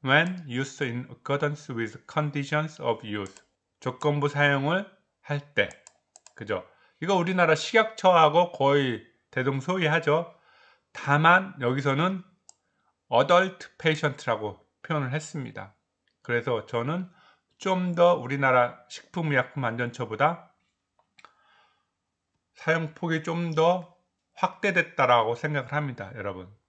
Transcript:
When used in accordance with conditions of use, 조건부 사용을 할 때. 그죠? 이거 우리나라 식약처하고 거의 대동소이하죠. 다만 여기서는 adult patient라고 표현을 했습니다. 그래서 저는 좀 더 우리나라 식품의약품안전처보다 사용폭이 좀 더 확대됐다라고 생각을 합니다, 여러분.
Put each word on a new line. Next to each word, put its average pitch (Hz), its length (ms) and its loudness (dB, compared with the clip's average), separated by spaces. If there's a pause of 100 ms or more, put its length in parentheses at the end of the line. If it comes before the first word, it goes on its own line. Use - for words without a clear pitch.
When 165 460 2
used 131 340 -4
in 123 260 -6
accordance 143 640 -6
with 113 240 -6 (140)
conditions 151 720 -4
of 117 260 -4
use, 104 360 -8 (360)
조건부 143 500 -2
사용을 143 560 0 (360)
할 147 180 -6 (140)
때. 101 160 0 (640)
그죠? 107 320 -6 (320)
이거 185 160 0
우리나라 175 400 2
식약처하고 175 960 4
거의 135 560 0 (220)
대동소이하죠. 156 1040 -2 (560)
다만 170 720 4
여기서는 139 600 0 (920)
adult 180 640 2
patient라고 127 840 -2 (220)
표현을 139 320 -4
했습니다. 117 600 -10 (480)
그래서 120 440 -2
저는 156 440 -4 (480)
좀 180 360 -2
더 175 220 6
우리나라 127 720 2
식품의약품안전처보다 123 1600 -2 (2000)
사용폭이 160 680 -4
좀 170 320 -6
더 175 420 0 (380)
확대됐다라고 127 1000 0
생각을 143 380 -6
합니다, 131 420 -8
여러분. 95 340 -10 (200)